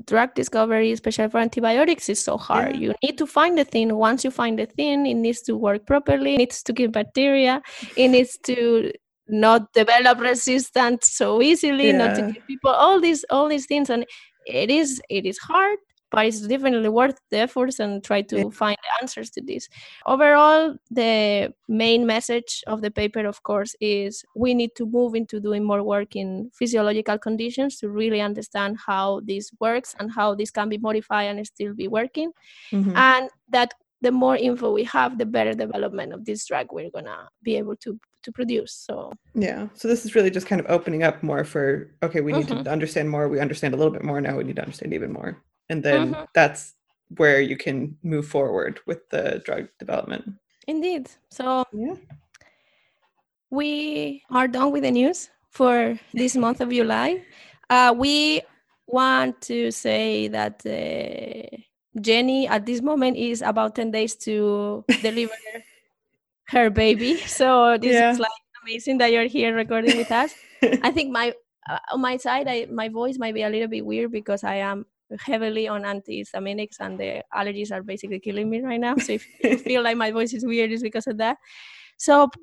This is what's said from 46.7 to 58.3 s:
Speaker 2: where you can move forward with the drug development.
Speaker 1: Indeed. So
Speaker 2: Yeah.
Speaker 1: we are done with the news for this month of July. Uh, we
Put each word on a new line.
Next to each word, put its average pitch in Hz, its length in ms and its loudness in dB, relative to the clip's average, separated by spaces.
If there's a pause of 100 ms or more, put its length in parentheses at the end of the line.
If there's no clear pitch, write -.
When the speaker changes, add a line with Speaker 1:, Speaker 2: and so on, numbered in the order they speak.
Speaker 2:
where 147 240 6
you 135 160 -2
can 139 460 -6
move 151 240 -2
forward 123 600 -2
with - 240 -8
the - 340 -2
drug - 240 -8 (100)
development. - 460 -6 (420)
Speaker 1:
Indeed. 320 420 -4 (220)
So 254 420 -2
Speaker 2:
Yeah. 247 240 -8 (1500)
Speaker 1:
we 294 800 -4
are 254 180 2
done 254 240 0
with 285 100 -2
the 269 80 2
news 254 400 2 (200)
for 240 480 2 (140)
this 254 240 0
month 240 240 0
of 247 100 -2
July. 240 520 0 (480)
Uh, 247 260 6
we 294 460 0 (440)